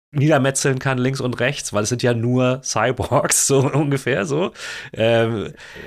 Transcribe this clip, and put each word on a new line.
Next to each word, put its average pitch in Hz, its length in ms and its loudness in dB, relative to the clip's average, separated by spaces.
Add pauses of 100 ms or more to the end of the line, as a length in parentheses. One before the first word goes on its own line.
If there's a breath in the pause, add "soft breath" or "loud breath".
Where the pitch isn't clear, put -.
(120)
niedermetzeln 139 680 2
kann, 131 180 -2
links 131 220 0
und 120 180 -4
rechts, - 340 -4
weil 104 120 0
es - 40 -4
sind 120 140 -2
ja 120 120 2
nur 127 500 0
Cyborgs, - 840 0
<laughs> - 0 -
so 139 140 4
ungefähr 143 680 0
so. 156 260 -2 (400 loud breath)
Ähm, 113 600 2 (340 loud breath)